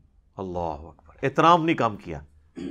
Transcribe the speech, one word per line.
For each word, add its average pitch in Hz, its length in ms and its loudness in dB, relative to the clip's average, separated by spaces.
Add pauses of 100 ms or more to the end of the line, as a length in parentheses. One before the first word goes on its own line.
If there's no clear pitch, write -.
(380)
अल्लाह 87 340 -6
अकबर, 76 420 -18 (100)
एहतराम 165 380 4
नहीं 165 140 0
कम 113 200 0
किया। 73 280 -12 (460)